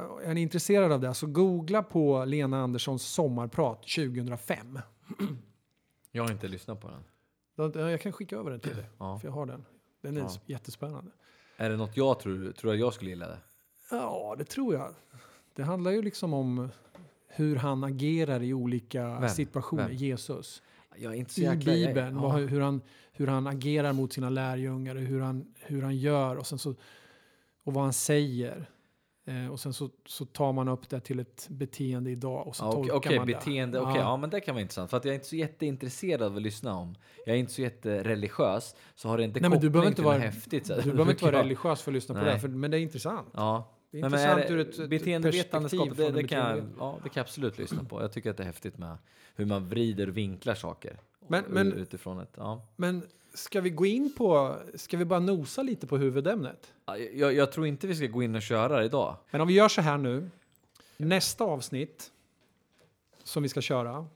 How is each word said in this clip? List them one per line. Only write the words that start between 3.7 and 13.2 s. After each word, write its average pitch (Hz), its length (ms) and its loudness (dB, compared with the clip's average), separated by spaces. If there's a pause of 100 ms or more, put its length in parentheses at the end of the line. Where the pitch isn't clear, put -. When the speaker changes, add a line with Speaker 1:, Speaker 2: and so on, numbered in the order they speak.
Speaker 1:
tjugohundrafem. 123 920 -4 (400)
<clears throat> - 920 -10
Speaker 2:
Jag 117 120 -4
har 117 80 -2
inte 101 160 -6
lyssnat 98 340 -10
på - 80 -16
den. - 140 -16 (520)
Speaker 1:
Då, 156 240 -2
ja, 165 120 0
jag 160 100 -2
kan 202 100 -6
skicka - 240 -10
över 135 160 -6
den 123 80 -8
till - 160 -6
dig, 107 100 -8 (140)
Speaker 2:
Ja. 95 200 -6
Speaker 1:
för - 80 -10
jag 135 60 -8
har 143 120 -6
den. 127 200 -12 (360)
Den 143 160 -6
är 143 40 -4
Speaker 2:
Ja. 110 60 -4
Speaker 1:
s-, 92 180 -10
jättespännande. 143 680 -10 (460)
Speaker 2:
Är 110 120 -2
det 110 80 -2
något 107 200 -6
jag 135 220 4
tror, 95 320 -6
tror 110 220 -2
att 107 60 2
jag 120 140 2
skulle 92 160 -10
gilla 87 180 -8